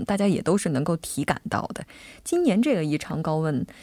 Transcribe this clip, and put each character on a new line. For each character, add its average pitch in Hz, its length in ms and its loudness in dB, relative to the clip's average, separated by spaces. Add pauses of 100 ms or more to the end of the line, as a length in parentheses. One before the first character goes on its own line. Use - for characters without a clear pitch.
大 - 100 0
家 202 120 2
也 190 120 2
都 - 160 2
是 202 140 0
能 139 140 0
够 165 140 0
体 - 260 -4
感 - 260 -2
到 - 240 -2
的。 - 100 -10 (400)
今 349 200 0
年 214 180 4
这 277 140 2
个 160 100 0
异 151 100 0
常 151 280 -4
高 156 140 0
温， 156 280 0 (180)